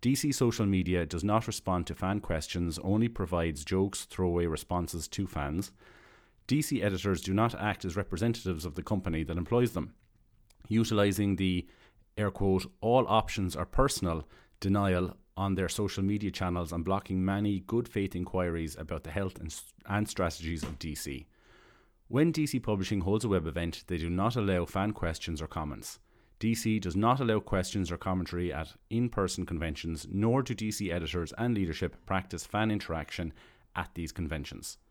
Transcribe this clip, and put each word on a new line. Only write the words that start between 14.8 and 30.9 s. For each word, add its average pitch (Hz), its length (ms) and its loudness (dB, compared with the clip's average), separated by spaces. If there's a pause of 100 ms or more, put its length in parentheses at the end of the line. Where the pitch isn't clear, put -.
on 95 200 0
their 92 120 0
social 101 360 -2
media 101 260 0
channels 87 420 -2
and 85 120 -2
blocking 95 400 0
many 101 420 2
good 117 220 0
faith 98 260 -2
inquiries 87 640 -2
about 78 260 -8
the 78 80 -12
health 95 300 -4
and, 78 120 -8 (340)
and 104 220 0
strategies 82 540 -2
of 78 160 -8
D 78 160 -6
C. 71 320 -8 (800)
When 151 240 4
D 156 160 0
C 127 140 0
Publishing 101 400 0
holds 101 240 2
a 120 40 0
web 92 160 2
event, 82 440 -4
they 90 80 -2
do 82 120 -2
not 98 280 0
allow 98 280 2
fan 98 280 0
questions 82 500 -4
or 78 60 -8
comments. 73 500 -8 (400)
D 113 160 2
C 110 240 0
does 92 160 -4
not 113 240 4
allow 113 220 2
questions 95 500 0
or 87 60 -4
commentary 87 560 -2
at 78 220 -6 (160)
in-person 110 540 0
conventions, 80 640 -4
nor 110 320 2
do 123 140 -2
D 107 160 -4
C 101 220 -2